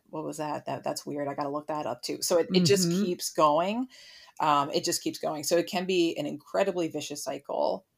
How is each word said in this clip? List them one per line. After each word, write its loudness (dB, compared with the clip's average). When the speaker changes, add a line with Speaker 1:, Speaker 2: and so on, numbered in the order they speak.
Speaker 1:
What -8
was -8
that? -6
That, -6
that's -4
weird. -6
I -6
gotta -4
look -6
that -4
up -6
too." -6
So 2
it, 2
it 6
just 6
Speaker 2:
Mm-hmm. 2
Speaker 1:
keeps -4
going. 2
Um, 4
it -2
just -2
keeps -6
going. -4
So 2
it 2
can -2
be 2
an -4
incredibly -2
vicious -8
cycle -4